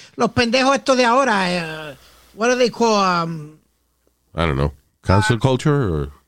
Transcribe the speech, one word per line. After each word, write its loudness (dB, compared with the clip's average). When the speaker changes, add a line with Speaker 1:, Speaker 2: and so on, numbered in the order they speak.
Speaker 1:
los 0
pendejos 2
estos 0
de 2
ahora? 0
Eh, -18
what -2
do 0
they 2
call, 2
um, -10
Speaker 2:
I -4
don't 0
know. 0
Cancel 2
culture 0
or -2